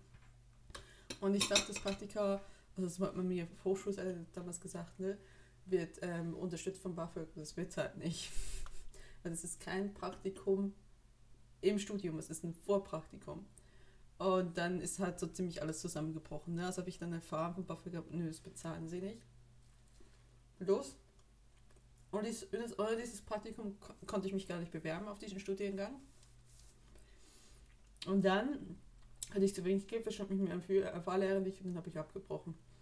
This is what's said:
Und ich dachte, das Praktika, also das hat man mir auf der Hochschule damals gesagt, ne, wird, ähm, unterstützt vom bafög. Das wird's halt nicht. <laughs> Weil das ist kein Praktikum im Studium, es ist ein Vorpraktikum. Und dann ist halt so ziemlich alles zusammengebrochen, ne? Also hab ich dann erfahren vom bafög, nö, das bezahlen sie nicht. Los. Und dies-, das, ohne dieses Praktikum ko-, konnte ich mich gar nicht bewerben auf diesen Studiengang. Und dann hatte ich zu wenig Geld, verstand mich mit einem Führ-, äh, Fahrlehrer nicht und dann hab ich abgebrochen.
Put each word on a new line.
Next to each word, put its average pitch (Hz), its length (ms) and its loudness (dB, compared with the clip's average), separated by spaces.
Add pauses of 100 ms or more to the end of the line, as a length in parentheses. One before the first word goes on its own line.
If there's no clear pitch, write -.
(1200)
Und 196 140 6
ich 202 160 6
dachte, 196 180 6
das 202 140 -4
Praktika, 196 580 2 (360)
also 185 120 2
das 175 120 -4
hat 190 180 2
man 185 100 2
mir 180 160 2
auf 165 60 -6
der - 160 -16
Hochschule 190 680 0
damals 175 280 -6
gesagt, 175 380 -8
ne, 196 180 0 (480)
wird, 175 360 2
ähm, 170 340 0
unterstützt 180 480 -2
vom 185 100 -2
bafög. 165 420 -4
Das 151 220 -8
wird's 170 200 -2
halt 143 200 0
nicht. - 340 -2 (460)
<laughs> - 460 -8
Weil 175 80 -2
das 165 120 -4
ist - 160 -6
kein 196 340 -2
Praktikum 190 800 2 (880)
im 202 180 6
Studium, 180 400 -2
es - 100 -8
ist 165 140 -6
ein 170 100 -2
Vorpraktikum. 196 960 -2 (720)
Und 185 380 6
dann 180 220 2
ist - 200 -4
halt 175 200 0
so 185 80 0
ziemlich 175 340 -2
alles 156 200 -2
zusammengebrochen, 156 720 -4
ne? 170 140 0
Also 180 140 -2
hab 180 60 -4
ich 180 120 -8
dann 170 120 -2
erfahren 165 440 0
vom 190 100 -4
bafög, 170 280 -6 (180)
nö, 165 160 0
das 160 120 -4
bezahlen 160 480 -6
sie 180 140 -4
nicht. 220 200 -6 (1400)
Los. 196 360 4 (1160)
Und 214 140 0
dies-, 214 260 -4
das, 226 260 -2
ohne 220 180 4
dieses 233 260 -4
Praktikum 214 580 -6
ko-, - 160 -16 (100)
konnte 190 220 0
ich 190 60 -2
mich 196 140 0
gar 175 120 -2
nicht 170 120 -4
bewerben 180 360 -2
auf 202 100 -8
diesen 190 220 -6
Studiengang. 196 600 -2 (2000)
Und 190 180 6
dann 214 540 4 (540)
hatte 196 140 6
ich 196 100 6
zu 175 80 -2
wenig 196 240 4
Geld, 226 160 0
verstand 202 260 -2
mich 190 100 2
mit 185 120 4
einem 180 100 0
Führ-, 190 320 4
äh, 180 80 -2
Fahrlehrer 190 380 4
nicht 190 220 -2
und 190 80 -4
dann 175 80 -2
hab 170 100 -4
ich 165 100 -6
abgebrochen. - 560 -6 (280)